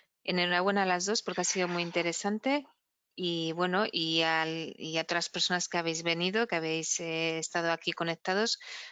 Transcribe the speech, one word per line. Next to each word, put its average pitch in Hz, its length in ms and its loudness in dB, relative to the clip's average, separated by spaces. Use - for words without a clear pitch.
Enhorabuena 180 600 2
a - 20 2
las 180 200 2
dos 214 180 0
porque 180 180 -2
ha 175 40 -2
sido 180 220 2
muy 175 140 -2
interesante. 202 840 0
Y, 170 380 -2
bueno, 180 380 2
y 165 300 0
al, 160 560 0
y 160 200 -4
a 160 60 0
todas 170 220 -2
las - 40 -8
personas 180 380 0
que 175 100 -4
habéis 165 260 -2
venido, 180 440 2
que 180 80 -2
habéis, 160 440 -2
eh, 165 400 -2
estado 165 320 -2
aquí 165 200 -2
conectados, 185 680 0